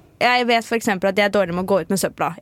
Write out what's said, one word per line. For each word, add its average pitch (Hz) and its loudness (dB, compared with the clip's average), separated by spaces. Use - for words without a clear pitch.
jeg 247 2
vet 233 2
for 233 -4
eksempel 196 -2
at 190 0
jeg 208 4
er 202 2
dårlig 190 0
med 185 -4
å 185 -8
gå 190 2
ut 165 -8
med 196 0
søpla. 160 -4